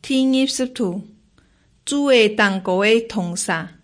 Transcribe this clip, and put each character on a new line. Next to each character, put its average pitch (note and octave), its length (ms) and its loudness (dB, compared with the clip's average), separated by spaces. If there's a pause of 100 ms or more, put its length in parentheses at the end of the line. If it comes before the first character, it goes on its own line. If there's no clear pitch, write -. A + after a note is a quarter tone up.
天 C4 240 2
入 C4 140 2
十 B3+ 220 -4
图， G#3+ 340 -6 (800)
主 C#4+ 280 0
的 A3+ 180 6
同 G3+ 320 0
国 F#3+ 240 0
的 A3+ 240 4
同 F3 260 -6
杀。 E3 480 -6